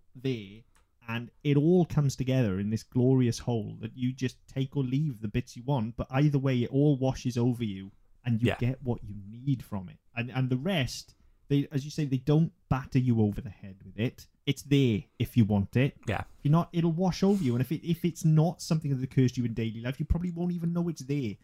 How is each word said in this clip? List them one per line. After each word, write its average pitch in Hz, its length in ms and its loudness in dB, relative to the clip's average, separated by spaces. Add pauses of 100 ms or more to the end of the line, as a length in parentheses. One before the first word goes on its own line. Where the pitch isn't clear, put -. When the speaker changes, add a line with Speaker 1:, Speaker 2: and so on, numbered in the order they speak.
(160)
Speaker 1:
there, 113 460 -6 (480)
and 117 200 -6 (140)
it 147 140 2
all 170 260 4
comes 143 320 0
together 120 460 0
in 101 80 -4
this 110 140 -2
glorious 127 540 2
whole 107 440 -6
that 113 120 -12
you 127 200 -4
just 131 240 -6 (100)
take 135 300 -6
or 139 80 0
leave 131 340 -4
the 113 80 -6
bits 123 300 -6
you 123 60 -14
want, 120 340 -2
but - 140 -6
either 143 280 2
way, 131 240 0
it - 80 -4
all 143 260 4
washes 127 400 -2
over 120 280 0
you, 98 260 -10 (320)
and 117 180 0
you 120 60 4
Speaker 2:
Yeah. 92 100 0
Speaker 1:
get 131 240 -4
what 120 220 -6
you 101 120 -14 (140)
need 123 360 -4
from 95 240 -10
it. - 80 -20 (180)
And, 120 160 -6
and 127 180 4
the 127 60 2
rest, 143 580 -2 (360)
they, 143 240 4
as 135 100 0
you 151 80 -12
say, 156 140 -2
they 131 140 2
don't 151 340 4 (160)
batter 135 300 2
you 123 220 4
over 104 200 0
the - 80 -10
head 95 340 -18
with 95 160 -10
it. - 280 -4 (180)
It's - 160 -2
there 135 420 2 (140)
if - 180 -4
you 123 80 8
want 101 320 0
it. 127 220 0 (100)
Speaker 2:
Yeah. 98 140 -4 (160)
Speaker 1:
If - 80 -6
you're 143 80 2
not, 170 180 2
it'll 170 220 0
wash 180 280 -2
over 196 220 2
you. 120 120 0
And 120 60 0
if 123 120 -4
it, - 120 -8
if 170 200 -2
it's - 180 -4
not 156 380 2
something 151 340 -2
that 127 80 -6
occurs 131 300 2
to 123 80 -4
you 120 60 0
in 113 60 -6
daily 113 280 -6
life, 127 180 -6
you 151 60 -6
probably 175 260 -2
won't 175 220 -4
even 170 180 -4
know 175 160 -2
it's 160 160 -8
there 127 300 -4 (100)